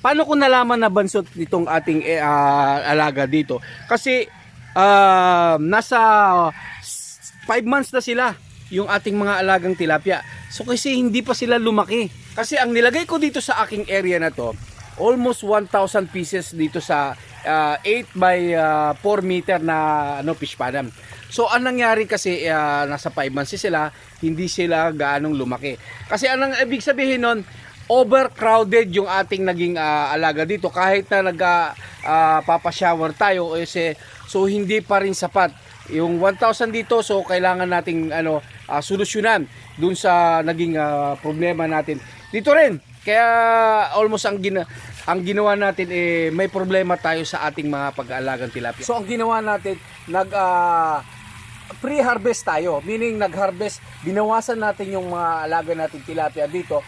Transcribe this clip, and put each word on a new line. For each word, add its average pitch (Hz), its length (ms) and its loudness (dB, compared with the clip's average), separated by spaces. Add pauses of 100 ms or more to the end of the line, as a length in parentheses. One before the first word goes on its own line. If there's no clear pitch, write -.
Paano 294 240 2
ko 294 80 0
nalaman 254 480 4
na 220 80 4
bansot 190 480 0
itong 170 320 -2
ating, 156 320 0
eh, 160 160 0
ah, 143 640 2
alaga 147 480 0
dito? 139 320 -2 (240)
Kasi, 247 400 0 (480)
ah, 185 880 6
nasa 220 400 2 (800)
s-, - 480 -16 (160)
five 233 160 0
months 254 320 -2
na 254 80 0
sila 240 320 -2 (400)
yung 190 160 -2
ating 202 240 -2
mga 202 240 0
alagang 185 400 2
tilapia. 160 480 0 (240)
So, - 160 -10
kasi 247 320 0
hindi 247 240 2
pa 240 160 -2
sila 240 240 0
lumaki. 214 480 0 (240)
Kasi 233 240 -4
ang 247 160 2
nilagay 247 320 2
ko 320 160 -2
dito 294 160 0
sa 226 320 -2
aking 208 160 -6
area 185 320 0
na 165 160 -2
to, 117 240 -6 (400)
almost 240 480 0
one 208 240 0
thousand 196 400 0
pieces 175 480 -8
dito 156 240 -2
sa, 143 320 -2 (320)
ah, 151 400 0
eight 220 320 -2
by, 180 400 2
ah, 151 400 0
four 202 240 0
meter 180 400 -2
na, 160 160 0 (480)
ano, 160 80 -2
fish - 240 -10
pond. 127 320 -6 (420)
So, 233 160 0
ang 240 160 0
nangyari 233 460 0
kasi, 180 400 -2
ah, 147 400 0
nasa 147 240 -6
five 139 160 -2
months 139 260 -6
sila, 165 320 -2 (320)
hindi 165 320 -4
sila 165 400 0
gaanong 147 420 -2
lumaki. 127 460 -6 (260)
Kasi 262 220 -2
anong 262 320 0
ibig 254 240 -2
sabihin 262 400 0
nun, 233 160 2 (480)
overcrowded 226 1040 4
yung 196 160 0
ating 190 400 -2
naging, 175 320 -2
ah, 151 320 0
alaga 156 320 0
dito. 180 240 -2
Kahit 190 400 2
na 190 240 2
nag, 165 80 -10
ah, 175 320 2 (320)
ah, 160 400 4
papashower 165 720 0
tayo, 180 400 0
eh, 170 80 -2
si-, 165 320 -4 (320)
so, 190 160 0
hindi 202 400 0
pa 202 160 2
rin 196 160 0
sapat. 180 400 0 (400)
Yung 170 240 0
one 190 160 2
thousand 226 400 0
dito, 233 240 0
so, 202 240 0
kailangan 185 560 0
nating, 165 320 -4
ano, 156 320 -2 (240)
ah, 147 160 -2
solusyonan 202 640 0 (320)
dun 180 160 0
sa 170 480 4
naging, 165 320 -2
ah, 147 400 -2
problema 160 480 -4
natin. 156 320 -2 (320)
Dito 214 240 0
rin, 285 240 6 (320)
kaya 214 160 4 (720)
almost 214 320 0
ang 202 160 -2
gina-, 190 240 -2 (400)
ang 180 160 -2
ginawa 202 320 2
natin, 196 400 -2
eh, 170 320 0
may 180 240 -2
problema 185 480 -2
tayo 160 240 -4
sa 151 240 -6
ating 151 240 -4
mga 143 240 -6
pag-aalagang 127 560 -8
tilapia. 120 320 -8
So, 233 160 -4
ang 196 80 -8
ginawa 226 320 -2
natin, 202 400 -4 (320)
nag, 190 240 0
ah, 175 640 2 (720)
pre-harvest 247 720 -2
tayo. 160 400 -2
Meaning, 220 320 -4
nag-harvest, 196 640 -4 (240)
binawasan 220 560 -2
natin 208 320 -4
yung 185 160 -6
mga 165 400 -4
alaga 165 240 -2
nating 160 320 -6
tilapia 156 400 -4
dito. 151 440 -4